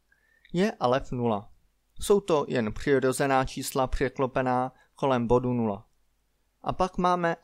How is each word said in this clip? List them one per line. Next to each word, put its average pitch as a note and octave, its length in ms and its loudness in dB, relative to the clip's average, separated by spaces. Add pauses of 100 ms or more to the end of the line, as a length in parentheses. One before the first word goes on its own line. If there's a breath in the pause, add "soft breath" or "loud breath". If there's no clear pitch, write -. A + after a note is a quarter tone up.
(520 soft breath)
je G3 280 0
alef C3 320 0
nula. A#2 380 -2 (500)
Jsou G3+ 200 2
to D3+ 280 0
jen A2+ 240 -2
přirozená C3 720 2
čísla C3+ 420 -4
překlopená B2+ 880 -2 (220 soft breath)
kolem B2+ 320 0
bodu B2 260 2
nula. A2 340 -4 (760)
A - 100 -4
pak F#3 260 -2
máme F3+ 460 0